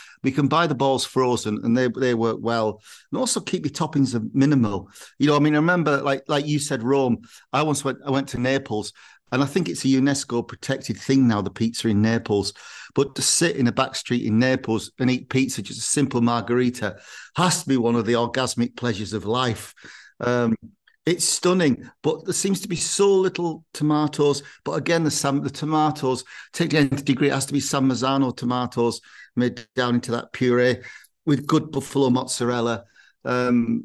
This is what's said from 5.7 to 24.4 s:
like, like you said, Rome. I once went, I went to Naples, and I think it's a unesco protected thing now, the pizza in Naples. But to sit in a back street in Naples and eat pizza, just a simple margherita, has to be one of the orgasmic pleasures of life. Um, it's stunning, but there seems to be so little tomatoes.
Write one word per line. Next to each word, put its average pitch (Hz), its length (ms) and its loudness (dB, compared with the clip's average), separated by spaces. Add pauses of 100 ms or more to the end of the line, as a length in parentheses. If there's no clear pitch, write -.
like, 135 260 -2
like 147 180 0
you 147 120 0
said, 139 240 -4
Rome. 127 400 2 (320)
I 139 80 2
once 151 240 -2
went, 131 180 -2
I 143 60 -4
went 135 180 0
to 123 100 -8
Naples, 131 540 -2 (400)
and 127 100 2
I 139 40 2
think 151 240 -2
it's - 160 -8
a - 20 4
unesco 135 580 0
protected - 520 -6
thing 135 280 4
now, 107 140 2
the 95 80 -4
pizza 113 400 -2
in 104 140 4
Naples. 110 500 0 (420)
But 135 200 0
to 143 80 -4
sit - 340 0
in 135 100 2
a 117 60 2
back 131 240 -2
street 120 300 -2
in 110 120 2
Naples 127 600 0
and 123 120 0
eat 127 200 -4
pizza, 131 320 0
just 113 160 -12
a 113 40 -10
simple 143 380 0
margherita, 120 800 0 (380)
has 170 260 2
to - 80 -8
be 135 80 4
one 117 180 2
of 113 80 0
the 113 80 0
orgasmic 120 640 -2
pleasures 107 380 -4
of 104 100 -6
life. 117 480 -4 (480)
Um, 120 340 0 (520)
it's 165 180 0
stunning, 175 640 0 (140)
but 156 240 -2
there 180 80 -2
seems 196 260 0
to 196 80 -10
be 170 80 -2
so - 340 2
little 175 640 0
tomatoes. 147 720 2 (220)